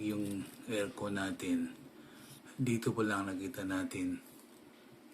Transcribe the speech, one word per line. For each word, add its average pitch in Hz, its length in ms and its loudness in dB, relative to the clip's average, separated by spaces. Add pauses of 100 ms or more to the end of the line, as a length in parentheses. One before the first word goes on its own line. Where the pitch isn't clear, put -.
yung 101 400 0 (240)
aircon 101 480 0
natin. 90 560 2 (800)
Dito 117 400 4
pa 110 80 4
lang 101 240 4
nakita 95 400 -2
natin. 92 560 0 (920)